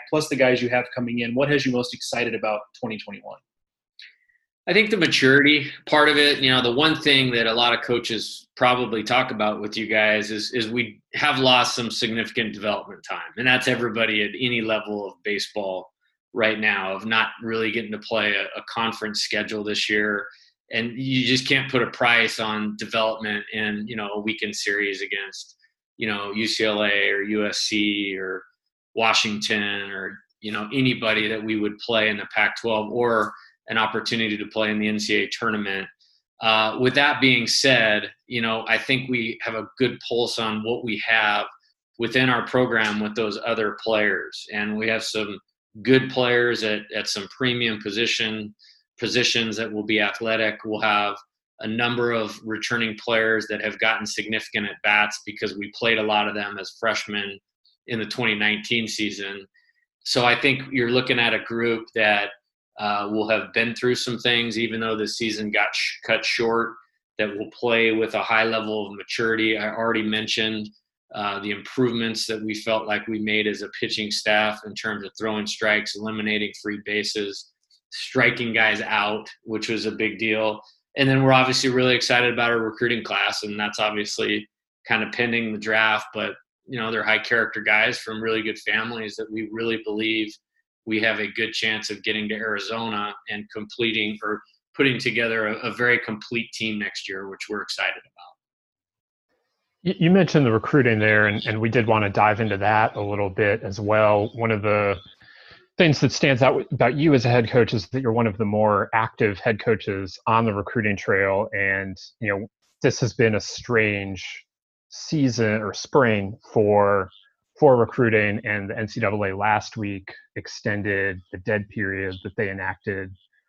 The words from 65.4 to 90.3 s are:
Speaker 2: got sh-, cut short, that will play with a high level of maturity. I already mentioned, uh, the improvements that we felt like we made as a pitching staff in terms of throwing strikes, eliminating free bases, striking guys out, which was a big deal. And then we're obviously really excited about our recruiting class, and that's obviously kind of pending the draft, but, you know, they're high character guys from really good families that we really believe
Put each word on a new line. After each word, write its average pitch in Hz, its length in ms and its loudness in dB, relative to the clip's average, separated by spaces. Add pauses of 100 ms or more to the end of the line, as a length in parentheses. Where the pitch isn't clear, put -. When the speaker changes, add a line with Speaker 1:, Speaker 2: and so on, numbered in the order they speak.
Speaker 2:
got 104 240 0
sh-, - 320 -4
cut 113 180 0
short, 113 500 0 (440)
that 107 100 0
will 104 220 -8
play 113 420 2
with 110 220 0
a 101 80 0
high 113 220 2
level 107 420 -2
of 101 100 -14
maturity. 110 640 0
I 104 160 -4
already 113 280 0
mentioned, 107 680 -2 (440)
uh, 101 260 -4
the 104 100 -6
improvements 113 760 -2
that 110 160 -6
we 110 120 -4
felt 110 320 -2
like 104 200 -2
we 110 120 -4
made 107 280 0
as 101 160 -2
a 98 60 -8 (100)
pitching 107 320 -4
staff 107 540 0
in 101 100 -12
terms 101 300 -8
of 92 140 -14
throwing 107 280 -4
strikes, 104 500 -2
eliminating 107 560 -2 (100)
free 104 240 -6
bases, 104 640 -4 (380)
striking 120 640 0
guys 110 260 2
out, 107 480 -2 (140)
which 110 260 -6
was 107 160 -2
a 107 80 -2
big 104 260 -4
deal. 110 420 0 (360)
And 135 120 2
then 135 140 4
we're 135 120 6
obviously 131 340 2
really 127 260 2
excited 123 380 2
about 117 180 0
our 117 80 2
recruiting 113 460 -2
class, 101 380 -2
and 104 180 -6
that's 104 200 -4
obviously 107 680 -2 (400)
kind 110 140 0
of 104 100 -6
pending 117 400 0
the 104 60 -6
draft, 107 560 2
but, 101 180 -4 (340)
you 131 140 -10
know, 110 100 -4
they're 110 120 -2
high 107 160 2
character 110 420 0
guys 110 380 2
from 110 240 -8
really 110 180 0
good 107 200 -4
families 110 560 -4
that 110 140 -10
we 110 220 -6
really 113 320 -4
believe 110 480 -2 (520)